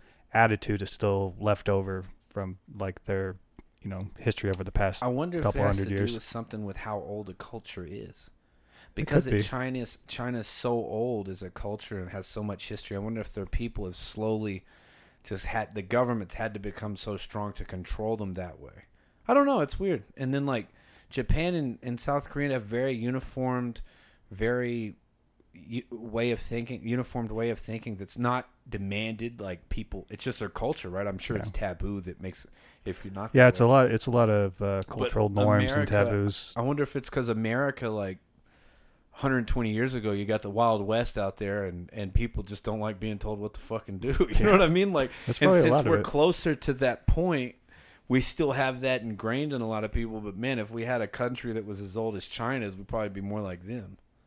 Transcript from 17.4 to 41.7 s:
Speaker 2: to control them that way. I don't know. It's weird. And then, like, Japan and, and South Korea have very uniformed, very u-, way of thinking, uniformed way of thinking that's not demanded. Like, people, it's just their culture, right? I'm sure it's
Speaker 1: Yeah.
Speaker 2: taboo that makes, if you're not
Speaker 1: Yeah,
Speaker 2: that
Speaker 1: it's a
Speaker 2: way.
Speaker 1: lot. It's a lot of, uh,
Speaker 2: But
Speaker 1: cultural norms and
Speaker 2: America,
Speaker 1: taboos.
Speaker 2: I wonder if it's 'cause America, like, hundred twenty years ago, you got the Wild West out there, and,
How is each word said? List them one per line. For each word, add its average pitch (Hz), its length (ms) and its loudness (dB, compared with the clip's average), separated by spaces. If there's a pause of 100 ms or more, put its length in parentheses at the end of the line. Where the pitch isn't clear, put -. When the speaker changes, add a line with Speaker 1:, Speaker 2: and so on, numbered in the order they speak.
Speaker 2:
to - 100 -8
control 110 540 -4
them 101 160 -4
that 87 260 -8
way. - 260 -20 (420)
I 233 60 6
don't 277 120 8
know. 269 160 4
It's 143 180 -2
weird. 170 240 0 (140)
And 131 160 -2
then, 139 120 0
like, 127 220 -2 (420)
Japan 160 460 2
and, 139 260 -2
and 120 180 -6
South 143 300 -2
Korea 143 240 -2
have 123 100 0
very 120 300 0
uniformed, 123 880 -2 (500)
very 117 640 -2 (580)
u-, 98 380 -8
way 117 400 -2
of 110 80 -2
thinking, 117 480 -6
uniformed 120 440 -2
way 113 200 0
of 107 80 -4
thinking 113 380 -8
that's 95 200 -12
not 123 320 0 (180)
demanded. 110 720 -4
Like, 92 300 -8
people, 101 400 -6
it's 104 140 -10
just 127 160 -4
their 104 100 -4
culture, 117 400 -4
right? 92 160 -4
I'm 98 140 -4
sure - 180 -4
it's 107 120 -4
Speaker 1:
Yeah. 98 200 -2
Speaker 2:
taboo 101 320 -4
that 87 180 -10
makes, 90 280 -10 (360)
if - 220 -6
you're 98 80 -10
not 101 200 -6
Speaker 1:
Yeah, 127 100 10
Speaker 2:
that 123 60 12
Speaker 1:
it's 120 100 4
a 120 60 8
Speaker 2:
way. 117 60 10
Speaker 1:
lot. 127 200 8
It's 110 160 0
a 131 40 0
lot 117 180 6
of, 101 320 2
uh, 98 260 0
Speaker 2:
But - 0 -
Speaker 1:
cultural 120 420 2
norms 104 420 4
and - 160 2
Speaker 2:
America, 98 40 -2 (180)
Speaker 1:
taboos. 101 460 0
Speaker 2:
I 117 60 -2
wonder 143 220 0
if - 120 -4
it's 135 160 -6
'cause 123 180 0
America, 117 600 0
like, 98 280 -4 (960)
hundred 131 300 2
twenty 113 280 2
years 123 200 0
ago, 107 200 0
you 101 100 0
got 107 180 0
the 104 80 -8
Wild 110 380 4
West 117 300 0
out 98 180 -2
there, 101 300 -2
and, 87 260 -8